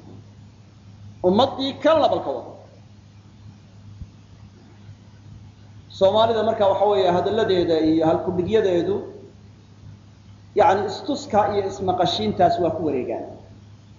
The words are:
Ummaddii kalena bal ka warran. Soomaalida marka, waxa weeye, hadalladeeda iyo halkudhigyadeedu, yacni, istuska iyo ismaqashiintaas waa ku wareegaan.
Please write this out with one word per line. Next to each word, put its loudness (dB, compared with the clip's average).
Ummaddii 0
kalena 4
bal -2
ka -8
warran. -10
Soomaalida 2
marka, 2
waxa 2
weeye, 4
hadalladeeda 2
iyo 2
halkudhigyadeedu, 0
yacni, 4
istuska -4
iyo -2
ismaqashiintaas 0
waa 0
ku -6
wareegaan. -4